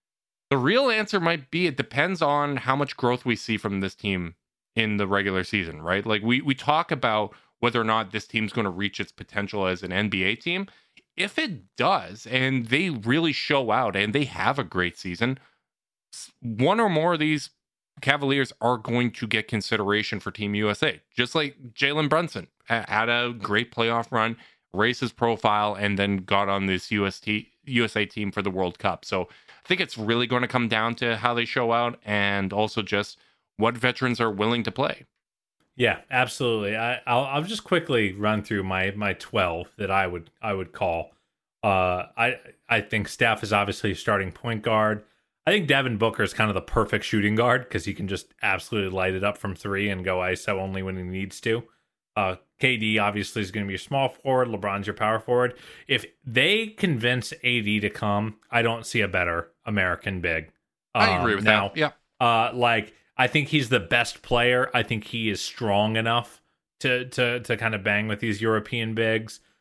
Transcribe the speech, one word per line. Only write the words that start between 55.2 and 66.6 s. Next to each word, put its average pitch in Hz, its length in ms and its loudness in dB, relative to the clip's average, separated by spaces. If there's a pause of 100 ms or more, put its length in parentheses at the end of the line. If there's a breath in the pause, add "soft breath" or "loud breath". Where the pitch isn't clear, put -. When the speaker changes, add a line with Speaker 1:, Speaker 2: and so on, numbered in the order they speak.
Speaker 2:
If - 180 0 (180)
they 165 440 2
convince 127 640 0 (100)
A 123 180 2
D 104 180 2
to 101 100 0
come, 107 460 -2 (160)
I 120 100 4
don't 113 240 0
see 113 160 0
a 101 60 2
better 87 420 -2 (160)
American 95 560 0
big. 80 300 -4 (420)
Speaker 1:
I 107 240 4
agree 104 160 2
Speaker 2:
Um, 98 40 2
Speaker 1:
with 101 80 -2
Speaker 2:
now, 107 240 6
Speaker 1:
that. - 80 -12
Yeah. 151 140 0 (280)
Speaker 2:
uh, 117 340 4
like, 120 400 2 (240 soft breath)
I 131 100 4
think 147 220 2
he's 135 200 2
the 123 100 4
best 117 440 -2
player. 123 500 2
I 123 80 4
think 110 220 -4
he 113 260 -4
is 95 100 -2
strong 107 580 0
enough 113 440 -2 (380)